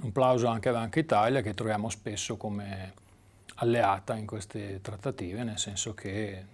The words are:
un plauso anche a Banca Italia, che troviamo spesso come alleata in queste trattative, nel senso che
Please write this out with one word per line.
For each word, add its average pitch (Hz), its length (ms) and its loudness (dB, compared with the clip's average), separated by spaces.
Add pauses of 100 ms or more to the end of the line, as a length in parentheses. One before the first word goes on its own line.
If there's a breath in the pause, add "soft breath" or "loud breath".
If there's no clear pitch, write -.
un 123 100 -4
plauso 127 360 6
anche 113 200 2
a 123 60 4
Banca 113 260 0
Italia, 127 420 6
che 104 120 -2
troviamo 107 360 -2
spesso - 460 -6
come 101 580 -8 (640)
alleata 113 600 2
in 107 100 -6
queste 101 560 -8
trattative, 104 640 -6
nel 110 140 -4
senso 101 360 -4
che 98 500 -6 (100)